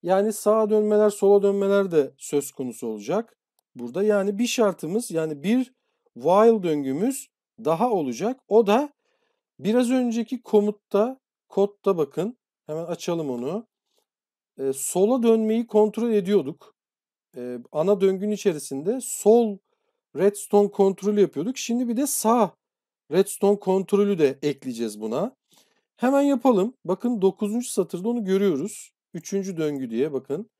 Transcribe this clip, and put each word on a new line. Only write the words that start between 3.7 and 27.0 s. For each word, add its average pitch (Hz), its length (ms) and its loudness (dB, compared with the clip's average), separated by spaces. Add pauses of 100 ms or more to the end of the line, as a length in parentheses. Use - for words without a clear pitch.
burada. 123 280 -6
Yani 202 360 0
bir 247 80 0
şartımız, 202 640 -2
yani 156 320 -4
bir 247 300 0 (400)
while 196 500 4
döngümüz 156 680 -2 (300)
daha 165 320 0
olacak. 170 560 -4
O 214 200 4
da 262 260 2 (680)
biraz 233 320 0
önceki 240 500 -2
komutta, 208 760 0 (300)
kodda 196 480 -2
bakın, 165 400 -4 (280)
hemen 160 200 -8
açalım 165 440 -6
onu. 135 380 -6 (920)
E, 135 160 -4
sola 208 500 0
dönmeyi 226 440 2
kontrol 214 440 0
ediyorduk. 190 640 -2 (640)
E, 123 220 -10 (120)
ana 180 300 0
döngünün 190 300 0
içerisinde 180 680 -4
sol 220 560 2 (580)
redstone 202 560 2
kontrolü 202 500 2
yapıyorduk. 190 360 -2
Şimdi 240 300 -4
bir 233 100 -4
de 277 100 -2
sağ 220 480 0 (560)
redstone 196 480 2
kontrolü 196 600 0
de 135 220 2
ekleyeceğiz 117 600 -4
buna. 131 340 -4 (600)
Hemen 277 240 2
yapalım. 254 520 2 (120)
Bakın 196 360 -4